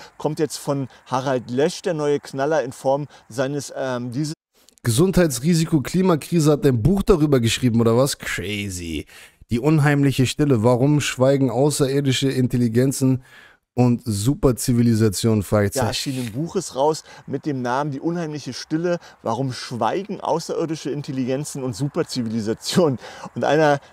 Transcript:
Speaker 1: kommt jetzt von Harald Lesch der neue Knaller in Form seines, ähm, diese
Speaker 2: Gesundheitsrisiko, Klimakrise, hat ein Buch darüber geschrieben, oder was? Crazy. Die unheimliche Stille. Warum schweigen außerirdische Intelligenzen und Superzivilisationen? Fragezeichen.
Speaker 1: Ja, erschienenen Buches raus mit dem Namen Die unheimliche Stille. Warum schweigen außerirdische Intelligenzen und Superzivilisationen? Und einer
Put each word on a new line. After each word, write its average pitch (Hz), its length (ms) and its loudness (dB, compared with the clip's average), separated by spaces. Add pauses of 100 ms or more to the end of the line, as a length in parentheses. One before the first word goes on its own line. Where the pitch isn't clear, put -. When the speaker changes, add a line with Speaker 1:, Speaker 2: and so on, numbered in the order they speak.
(180)
Speaker 1:
kommt 151 220 -2
jetzt 151 180 -2
von 139 300 -4 (180)
Harald 127 440 -2
Lesch 139 320 -2
der 185 120 -2
neue 147 240 0
Knaller 139 460 -2
in 131 80 -8
Form 139 340 -2 (220)
seines, 135 480 -4
ähm, 127 340 -4
diese 147 240 -4 (480)
Speaker 2:
Gesundheitsrisiko, 160 1000 2
Klimakrise, 165 680 2
hat 143 120 2
ein 123 180 4
Buch 196 200 2
darüber 151 360 4
geschrieben, 117 440 2
oder 113 160 4
was? 139 180 0
Crazy. 90 880 -6 (460)
Die 117 80 0
unheimliche 143 680 4
Stille. 135 360 2
Warum 127 400 4
schweigen 135 480 2
außerirdische 135 800 0
Intelligenzen 127 920 2 (520)
und 120 320 4
Superzivilisationen? 113 1400 2
Fragezeichen. 104 420 0
Speaker 1:
Ja, 107 40 0
erschienenen 127 440 -4
Buches 160 440 -6
raus 151 280 0 (220)
mit 135 180 -8
dem 139 160 -4
Namen 127 300 -2
Die 135 100 -8
unheimliche 151 540 -6
Stille. 170 460 -4 (220)
Warum 123 300 -2
schweigen 135 720 -6
außerirdische 160 640 -4
Intelligenzen 135 760 -6
und 127 140 -6
Superzivilisationen? 123 1200 -2 (360)
Und 120 100 -4
einer 143 360 4 (120)